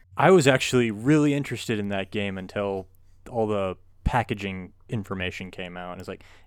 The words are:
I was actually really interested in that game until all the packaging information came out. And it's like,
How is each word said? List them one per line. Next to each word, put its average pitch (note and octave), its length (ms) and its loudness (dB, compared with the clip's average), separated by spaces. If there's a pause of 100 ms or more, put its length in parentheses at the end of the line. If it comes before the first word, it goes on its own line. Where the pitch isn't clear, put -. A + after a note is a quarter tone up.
(160)
I D3+ 140 6
was F3 160 8
actually B2+ 460 4
really C#3+ 420 4
interested A#2+ 460 -4
in G2+ 80 -4
that F#2+ 240 -4
game G2+ 260 -4
until G2 480 -4 (420)
all A2 200 -2
the G2 280 -2 (280)
packaging G2+ 680 -2 (160)
information F#2+ 600 -6
came F2+ 260 -12
out. F2+ 160 -12
And F#2 80 -14
it's F2+ 80 -14
like, F#2+ 140 -12 (240)